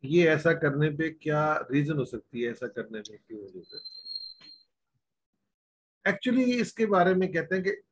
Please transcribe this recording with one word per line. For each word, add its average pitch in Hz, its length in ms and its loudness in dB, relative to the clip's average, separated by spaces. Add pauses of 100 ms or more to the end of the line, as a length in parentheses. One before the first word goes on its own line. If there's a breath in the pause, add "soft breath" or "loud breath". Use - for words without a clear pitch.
ये 165 220 4
ऐसा 156 260 4
करने 151 360 2
पे 156 200 -4
क्या 151 640 -2
reason 147 220 0
हो 135 120 -2
सकती 120 360 -10
है, 117 100 -2
ऐसा 117 160 -10
करने 110 320 -10
में 104 280 -18
क्यों 107 140 -14
हो 98 60 -16
जाता 90 300 -18
है? - 260 -18 (2000)
Actually, 240 360 2
इसके 240 420 0
बारे 185 280 4
में 185 200 0
कहते 165 220 -2
हैं 185 80 -2
कि 190 60 0 (220)